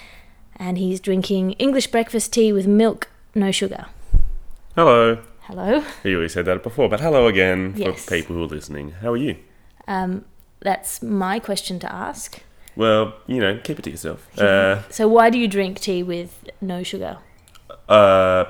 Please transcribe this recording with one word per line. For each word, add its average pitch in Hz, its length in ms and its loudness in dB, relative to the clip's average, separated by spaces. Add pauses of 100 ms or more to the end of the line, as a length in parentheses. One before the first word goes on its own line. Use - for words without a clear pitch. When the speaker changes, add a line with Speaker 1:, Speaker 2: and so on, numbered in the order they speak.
(580)
Speaker 1:
and 180 200 -6
he's 185 220 -4
drinking 185 540 -2
English 269 340 0
breakfast 226 460 -2
tea 220 180 4
with 190 160 0
milk, 208 400 2 (260)
no 196 180 0
sugar. - 340 -6 (920)
Speaker 2:
Hello. 117 440 6 (240)
Speaker 1:
Hello. 196 380 -2 (220)
Speaker 2:
You 95 120 0
already 82 140 -2
said 90 140 -4
that 90 180 -2
before, 113 280 0
but 107 100 0
hello 139 280 4
again 92 460 2
for 104 60 -8
Speaker 1:
Yes. 95 260 -6
Speaker 2:
people 87 300 -4
who 85 80 -4
are 80 40 -6
listening. 73 440 -12 (100)
How 117 120 -4
are 120 40 -4
you? 131 200 -4 (500)
Speaker 1:
Um, 185 380 -6 (340)
that's - 420 -6
my 202 380 -4
question 185 400 -8
to - 140 -12
ask. - 480 -12 (340)
Speaker 2:
Well, 110 380 0 (140)
you 127 120 -4
know, 104 240 0
keep - 160 -8
it - 40 -18
to 76 80 -10
yourself. 80 360 -12 (100)
Speaker 1:
Yeah. 104 60 0
Speaker 2:
Uh, 98 460 4
Speaker 1:
So 220 180 0
why 226 220 6
do 240 100 0
you 240 80 0
drink 196 320 -4
tea 180 240 -6
with 175 460 -10 (100)
no 180 240 -8
sugar? 185 340 -10 (720)
Speaker 2:
Uh, 95 640 6